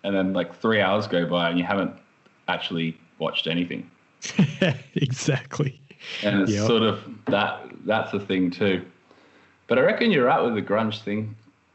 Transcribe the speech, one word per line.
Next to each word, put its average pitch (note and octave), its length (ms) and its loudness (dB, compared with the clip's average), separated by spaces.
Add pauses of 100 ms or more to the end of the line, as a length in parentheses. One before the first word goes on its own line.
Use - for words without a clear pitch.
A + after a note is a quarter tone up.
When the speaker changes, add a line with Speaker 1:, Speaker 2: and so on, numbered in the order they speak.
Speaker 1:
And G2 100 -2
then, F#2+ 200 2
like, F2+ 260 -2
three A2 220 2
hours G2+ 260 2
go F2 200 2
by E2+ 240 0
and F2 60 0
you F2 60 2
haven't F#2+ 300 -2 (560)
actually E2 480 -4 (220)
watched - 280 -2
anything. E2+ 420 -4 (480)
Speaker 2:
<laughs> - 240 2 (340)
Exactly. - 840 -2 (440)
Speaker 1:
And G2+ 180 2
it's G2 100 2
Speaker 2:
Yep. G#2 160 2
Speaker 1:
sort A2+ 140 4
of A2 180 2 (280)
that, G2+ 340 0 (240)
that's F#2+ 280 0
a G2 60 0
thing F#2 320 0
too. F#2 320 0 (840)
But A#2+ 100 4
I - 40 6
reckon A#3 300 4
you're C#3 140 4
right B2+ 180 4
with A#2 120 0
the G2+ 60 -2
grunge G#2+ 420 -2
thing, G#2+ 320 -4 (400)